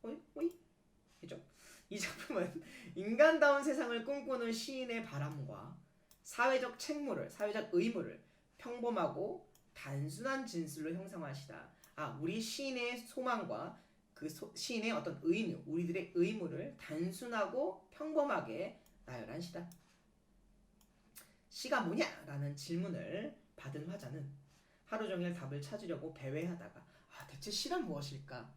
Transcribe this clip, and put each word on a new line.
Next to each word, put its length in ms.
호이, 160
호이? 160
그죠? 200
이 80
작품은 640
<laughs> 200
인간다운 680
세상을 420
꿈꾸는 480
시인의 520
바람과 720
사회적 560
책무를, 520
사회적 420
의무를 500
평범하고 920
단순한 720
진술로 500
형상화하시다. 720
아, 240
우리 200
시인의 580
소망과 840
그 140
소-, 260
시인의 380
어떤 300
의무, 440
우리들의 480
의무를 640
단순하고 1120
평범하게 880
나열한 340
시다. 280
"시가 340
뭐냐?"라는 720
질문을 800
받은 320
화자는 400
하루 240
종일 260
답을 280
찾으려고 520
배회하다가, 680
"아, 120
대체 220
시란 360
무엇일까?" 720